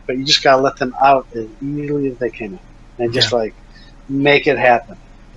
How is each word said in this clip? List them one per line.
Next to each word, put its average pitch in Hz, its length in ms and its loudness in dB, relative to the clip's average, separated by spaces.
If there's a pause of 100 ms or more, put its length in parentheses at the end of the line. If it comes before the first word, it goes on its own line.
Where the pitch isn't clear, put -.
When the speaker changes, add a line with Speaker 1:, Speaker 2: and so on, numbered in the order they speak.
Speaker 1:
but 131 120 -4
you 135 60 -6
just 143 200 0
gotta 135 180 4
let 135 160 0
them 127 240 -6
out 135 240 4 (100)
as 113 120 -8 (140)
easily 143 500 -4
as 123 60 -12
they 120 120 -4
can, 98 300 -12 (400)
and 120 120 -2
just, 120 200 -2
Speaker 2:
Yeah. 123 80 2
Speaker 1:
like, 107 140 -4 (540)
make 139 400 2
it 135 100 2
happen, 120 380 2 (420)